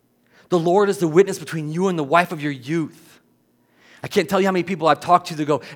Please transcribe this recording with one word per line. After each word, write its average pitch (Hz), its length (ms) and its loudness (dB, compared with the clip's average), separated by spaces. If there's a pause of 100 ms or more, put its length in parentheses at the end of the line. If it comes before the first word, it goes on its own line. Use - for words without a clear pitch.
(480)
The 180 100 2
Lord 185 320 2
is 190 80 -2
the 170 100 0
witness 180 300 2
between 156 340 -8
you 185 160 0
and 180 100 -2
the 151 60 -2
wife 165 260 2
of 156 120 -10
your 147 100 -4
youth. 143 680 -8 (800)
I - 60 -8
can't 185 200 0
tell 190 100 0
you 190 80 2
how 190 60 0
many 180 120 0
people 170 220 -2
I've 147 140 2
talked 175 280 2
to 165 80 -10
that 151 100 -2
go, 143 160 0 (140)